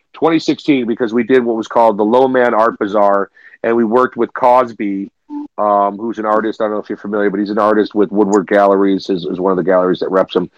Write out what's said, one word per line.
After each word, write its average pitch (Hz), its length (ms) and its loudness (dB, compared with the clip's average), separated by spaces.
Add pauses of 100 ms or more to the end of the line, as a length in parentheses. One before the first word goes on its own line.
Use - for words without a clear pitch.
(120)
twenty 160 260 0
sixteen, 139 480 -2
because 113 280 -4
we 120 80 2
did 127 200 2
what 117 140 -2
was 110 120 -6
called 113 280 2
the 107 80 0
Low 127 240 4
Man 123 240 0
Art 113 260 0
Bazaar, 101 520 0 (320)
and 117 120 0
we 117 100 2
worked 123 340 0
with 113 160 -4
Cosby, 117 760 0 (460)
um, 101 420 0
who's 107 200 -8
an 107 80 -6
artist. 107 340 -2
I 113 40 -2
don't 107 100 -2
know 104 60 -4
if - 80 -10
you're 104 100 -10
familiar, 101 320 -2
but 98 100 -2
he's 101 100 -4
an 107 80 -4
artist 107 360 2
with 101 160 0
Woodward 98 360 0
Galleries, 98 640 2
is, 90 160 -4
is 87 140 -6
one 95 140 0
of 92 40 -2
the 87 80 -2
galleries 90 360 0
that - 100 -6
reps 92 240 0
him. 90 240 -2